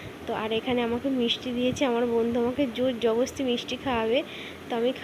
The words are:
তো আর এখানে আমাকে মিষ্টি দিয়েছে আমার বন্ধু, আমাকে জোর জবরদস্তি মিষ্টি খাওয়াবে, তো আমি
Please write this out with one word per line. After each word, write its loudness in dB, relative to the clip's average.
তো -4
আর -2
এখানে 0
আমাকে 0
মিষ্টি 0
দিয়েছে 0
আমার 2
বন্ধু, 2
আমাকে 2
জোর 0
জবরদস্তি 2
মিষ্টি -2
খাওয়াবে, 2
তো -2
আমি 2